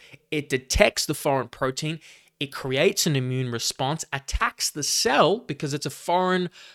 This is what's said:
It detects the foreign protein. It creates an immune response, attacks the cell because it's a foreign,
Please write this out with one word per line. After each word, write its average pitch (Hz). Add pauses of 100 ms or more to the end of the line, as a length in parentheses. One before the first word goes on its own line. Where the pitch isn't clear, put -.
(320)
It 147
detects -
the 156
foreign 135
protein. 139 (400)
It 139
creates 139
an 156
immune 127
response, 135
attacks -
the 151
cell 220
because 147
it's 143
a 139
foreign, 180 (260)